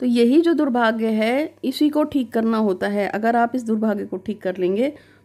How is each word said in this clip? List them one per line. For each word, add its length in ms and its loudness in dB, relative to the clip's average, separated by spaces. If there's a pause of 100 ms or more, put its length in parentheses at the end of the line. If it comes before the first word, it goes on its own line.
तो 60 -4
यही 340 4
जो 140 4
दुर्भाग्य 560 0
है 440 -2 (100)
इसी 240 0
को 160 0
ठीक 280 -4
करना 260 0
होता 300 0
है। 200 -2
अगर 280 0
आप 180 2
इस 80 -4
दुर्भाग्य 420 -2
को 120 -8
ठीक 260 -8
कर 140 -4
लेंगे 360 0 (320)